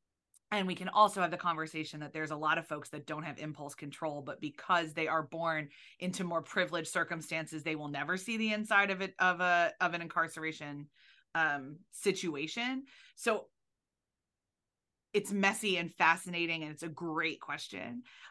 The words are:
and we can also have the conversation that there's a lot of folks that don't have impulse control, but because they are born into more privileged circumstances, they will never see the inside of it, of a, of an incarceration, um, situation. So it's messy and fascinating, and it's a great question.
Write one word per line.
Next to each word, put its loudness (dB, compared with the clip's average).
and 2
we 0
can -6
also 8
have 4
the -2
conversation -2
that -10
there's -2
a -4
lot 4
of -4
folks -6
that -10
don't -6
have -8
impulse -8
control, -6
but -8
because 0
they 0
are 2
born -2
into -2
more 0
privileged 0
circumstances, -4
they -2
will -6
never -2
see -2
the 2
inside 4
of 0
it, -4
of 4
a, 6
of 2
an -2
incarceration, -4
um, 0
situation. -2
So 0
it's 0
messy 2
and -4
fascinating, 2
and -6
it's -12
a -6
great -2
question. -8